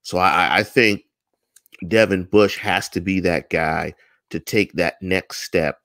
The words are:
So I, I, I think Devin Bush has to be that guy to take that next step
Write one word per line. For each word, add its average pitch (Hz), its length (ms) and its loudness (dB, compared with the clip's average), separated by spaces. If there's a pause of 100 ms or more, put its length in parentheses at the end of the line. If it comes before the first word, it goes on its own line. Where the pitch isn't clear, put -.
So - 160 -6
I, 90 120 4
I, 78 280 2
I 107 60 2
think 107 400 0 (840)
Devin 98 380 2
Bush 104 320 4
has 95 320 -2
to 90 120 -6
be 95 200 -2
that 85 280 -2
guy 80 440 -2 (360)
to - 100 -8
take - 340 -2
that 85 280 -2
next 92 400 -4
step 78 440 -2